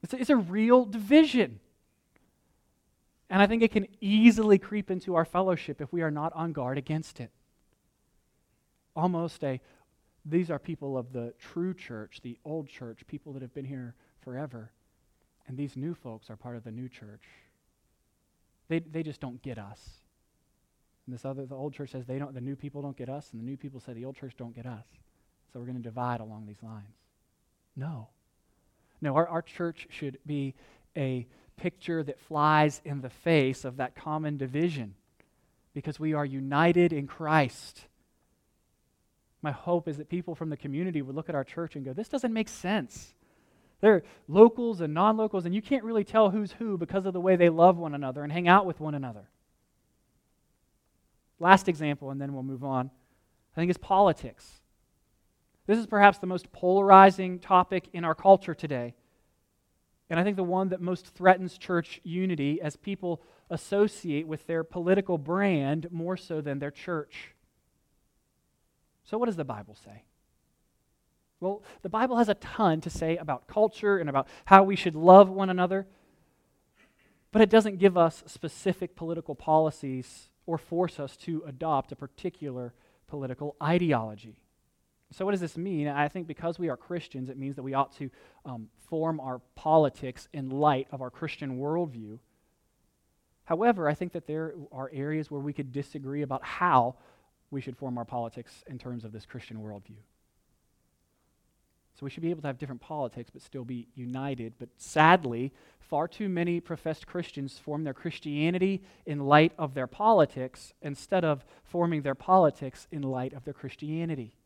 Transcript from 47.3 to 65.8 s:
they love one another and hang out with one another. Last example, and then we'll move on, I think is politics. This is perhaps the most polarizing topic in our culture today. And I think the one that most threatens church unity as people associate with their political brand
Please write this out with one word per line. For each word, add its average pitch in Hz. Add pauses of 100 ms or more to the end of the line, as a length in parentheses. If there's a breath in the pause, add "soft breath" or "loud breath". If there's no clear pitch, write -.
they 175
love 170
one 160
another 143
and 147
hang 175
out 190
with 165
one 151
another. 120 (2000)
Last 185
example, 147
and 139
then 139
we'll 135
move 135
on, 135 (680)
I 160
think 175
is 175
politics. - (1040)
This 214
is 226
perhaps 202
the -
most 185
polarizing 190
topic 180
in 170
our 160
culture 190
today. 127 (1160)
And 165
I 175
think 202
the 190
one 180
that 185
most 175
threatens 185
church -
unity 170
as 151
people 185 (280 soft breath)
associate 170
with 156
their 165
political 180
brand 156